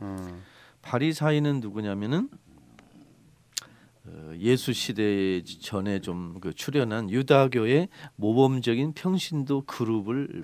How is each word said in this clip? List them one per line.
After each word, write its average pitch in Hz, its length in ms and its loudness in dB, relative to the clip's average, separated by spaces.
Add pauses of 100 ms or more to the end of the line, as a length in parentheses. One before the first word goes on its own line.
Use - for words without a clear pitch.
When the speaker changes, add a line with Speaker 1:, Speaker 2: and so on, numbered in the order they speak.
Speaker 1:
음. 92 400 -10 (400)
Speaker 2:
바리사이는 151 800 0
누구냐면은, 107 680 -4 (1800)
어, 80 320 -16
예수 120 340 2
시대 98 680 0
전에 98 560 -4
좀 87 420 -8
그 82 140 -6
출현한 113 560 -2
유다교의 135 800 4 (260)
모범적인 123 760 4
평신도 143 760 -2
그룹을 110 760 -2